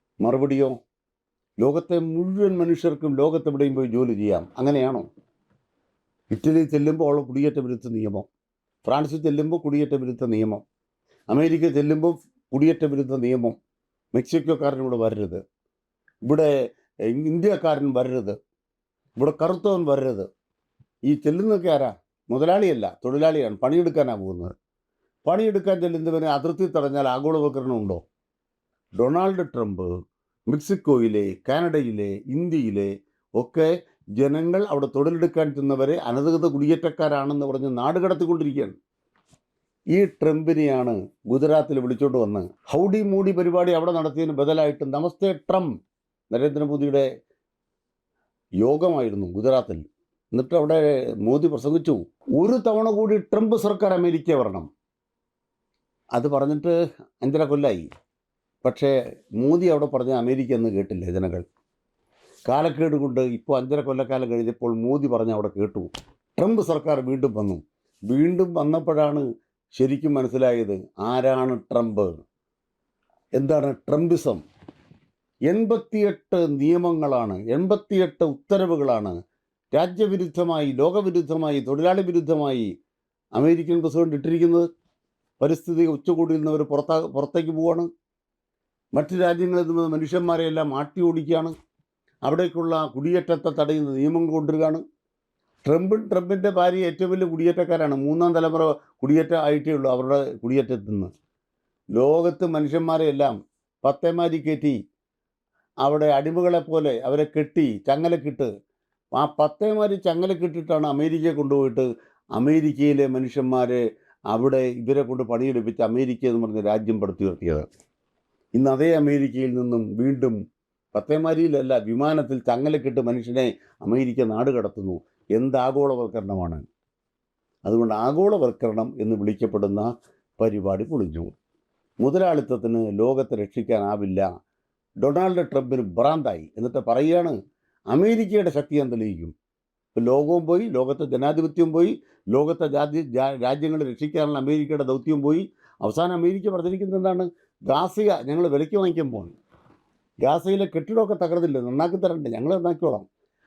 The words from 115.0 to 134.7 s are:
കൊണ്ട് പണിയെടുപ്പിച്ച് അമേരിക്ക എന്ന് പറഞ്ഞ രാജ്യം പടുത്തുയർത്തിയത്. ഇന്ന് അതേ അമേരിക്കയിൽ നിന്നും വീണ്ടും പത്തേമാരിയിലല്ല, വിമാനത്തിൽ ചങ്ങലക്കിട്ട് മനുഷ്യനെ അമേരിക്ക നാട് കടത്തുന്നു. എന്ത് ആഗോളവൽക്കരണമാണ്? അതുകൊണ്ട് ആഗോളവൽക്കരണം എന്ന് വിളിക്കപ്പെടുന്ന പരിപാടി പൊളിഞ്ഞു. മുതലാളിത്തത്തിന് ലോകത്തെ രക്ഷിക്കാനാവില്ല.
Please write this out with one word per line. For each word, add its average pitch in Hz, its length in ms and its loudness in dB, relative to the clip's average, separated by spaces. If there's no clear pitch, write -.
കൊണ്ട് 127 200 -4
പണിയെടുപ്പിച്ച് 117 600 -2
അമേരിക്ക 123 440 0
എന്ന് 117 200 0
പറഞ്ഞ 107 140 -4
രാജ്യം 107 400 0
പടുത്തുയർത്തിയത്. 85 640 -2
ഇന്ന് 131 160 4
അതേ 151 220 4
അമേരിക്കയിൽ 139 640 2
നിന്നും 117 420 -2
വീണ്ടും 123 540 0
പത്തേമാരിയിലല്ല, 151 840 0
വിമാനത്തിൽ 131 600 0
ചങ്ങലക്കിട്ട് 131 640 0
മനുഷ്യനെ 120 580 -2
അമേരിക്ക 123 380 0
നാട് 117 300 0
കടത്തുന്നു. 98 500 -4
എന്ത് 127 260 2
ആഗോളവൽക്കരണമാണ്? 113 1080 -2
അതുകൊണ്ട് 110 300 2
ആഗോളവൽക്കരണം 127 1080 0
എന്ന് 110 140 0
വിളിക്കപ്പെടുന്ന 104 800 -2
പരിപാടി 104 440 -2
പൊളിഞ്ഞു. 90 480 -6
മുതലാളിത്തത്തിന് 120 960 0
ലോകത്തെ 131 380 0
രക്ഷിക്കാനാവില്ല. 101 1160 -2